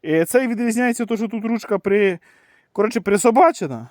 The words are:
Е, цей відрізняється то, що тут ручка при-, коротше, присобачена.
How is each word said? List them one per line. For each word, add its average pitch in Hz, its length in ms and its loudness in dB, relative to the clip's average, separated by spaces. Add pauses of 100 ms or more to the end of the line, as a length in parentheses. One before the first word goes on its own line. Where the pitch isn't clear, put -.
Е, 160 200 2
цей 254 240 2
відрізняється 233 580 -2
то, 226 100 -2
що 220 120 -4
тут 214 160 -8
ручка 220 340 -4
при-, 196 400 0 (540)
коротше, 214 280 -2
присобачена. 196 920 2